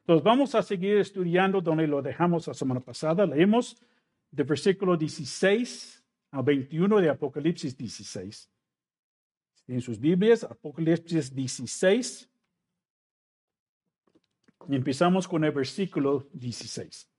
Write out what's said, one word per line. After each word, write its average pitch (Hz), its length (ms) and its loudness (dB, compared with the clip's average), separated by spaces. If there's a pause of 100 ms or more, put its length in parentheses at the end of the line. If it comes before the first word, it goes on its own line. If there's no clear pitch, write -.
Entonces 165 220 4
vamos 240 320 4
a 214 80 4
seguir 202 360 0
estudiando 190 640 0
donde 160 240 2
lo 143 160 0
dejamos 165 440 0
la 147 60 -8
semana 127 280 -4
pasada. 165 440 -2
Leemos 196 580 2 (480)
de 143 120 -4
versículo 180 540 0
dieciséis 185 1080 -2 (260)
al 135 120 -6
veintiuno 156 560 2
de 175 100 4
Apocalipsis 147 680 -2
dieciséis. 101 720 -12 (1160)
En 127 140 -4
sus 117 180 -8
Biblias, 185 460 4
Apocalipsis 160 880 -2
dieciséis. 139 960 -2 (2500)
Y 139 80 -2
empezamos 175 500 2
con 165 180 0
el 151 80 2
versículo 139 800 -2
dieciséis. 117 760 -12 (100)